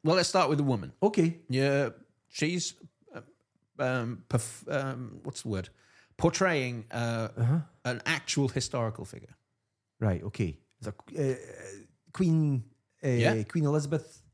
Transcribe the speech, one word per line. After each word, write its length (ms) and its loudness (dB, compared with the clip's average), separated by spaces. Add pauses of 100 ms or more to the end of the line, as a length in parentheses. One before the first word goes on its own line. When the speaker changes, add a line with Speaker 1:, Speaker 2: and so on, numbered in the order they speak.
Speaker 1:
Well, 120 4
let's 120 4
start 200 4
with 100 4
the 60 2
woman. 280 0 (100)
Speaker 2:
Okay. 360 4 (100)
Speaker 1:
Yeah. 400 2 (400)
She's, 460 -2 (380)
uh, 80 -12 (600)
um, 460 -2
perf-, 440 -4
um, 520 -4
what's 180 -10
the 60 -8
word? 200 -4 (480)
Portraying, 760 0
uh, 440 -2
Speaker 2:
Uh-huh. 220 2 (260)
Speaker 1:
an 220 -2
actual 420 0
historical 560 -4
figure. 300 -18 (640)
Speaker 2:
Right, 240 2
okay. 360 -4 (240)
The, 80 -8 (280)
uh, 640 -6 (300)
Queen, 500 2 (400)
uh, 60 -2
Speaker 1:
Yeah. 340 2
Speaker 2:
Queen 220 0
Elizabeth. 580 -2 (120)